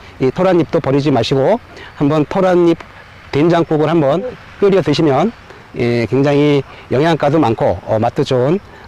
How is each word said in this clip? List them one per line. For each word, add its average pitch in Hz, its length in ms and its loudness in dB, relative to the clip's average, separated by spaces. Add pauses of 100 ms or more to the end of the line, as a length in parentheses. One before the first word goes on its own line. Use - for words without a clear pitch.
(200)
이 131 120 0
토란 185 260 0
잎도 131 220 -2
버리지 139 320 -2
마시고 135 480 0 (340)
한번 147 340 0
토란 180 380 2
잎 165 120 2 (520)
된장국을 156 580 0
한번 170 480 0 (220)
끓여 190 240 2
드시면, 151 480 0 (460)
예, 120 300 -2
굉장히 143 580 2 (260)
영양가도 151 480 0
많고, 113 460 0
어, 110 160 -2
맛도 123 240 -2
좋은, 135 340 0 (280)